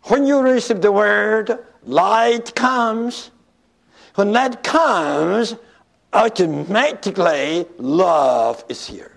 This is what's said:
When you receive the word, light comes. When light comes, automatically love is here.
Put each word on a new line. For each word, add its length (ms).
When 200
you 160
receive 400
the 100
word, 680
light 720
comes. 720
When 180
light 300
comes, 920
automatically 1080
love 920
is 180
here. 300